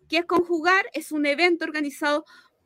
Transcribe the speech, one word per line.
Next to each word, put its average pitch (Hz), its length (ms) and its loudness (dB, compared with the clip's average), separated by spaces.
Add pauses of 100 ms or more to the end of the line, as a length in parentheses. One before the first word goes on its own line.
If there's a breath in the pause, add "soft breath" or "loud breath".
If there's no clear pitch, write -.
¿Qué 311 100 0
es 339 60 0
Conjugar? 349 680 0
Es 311 180 -8
un 302 160 -2
evento 330 380 2
organizado 302 600 -2 (420 soft breath)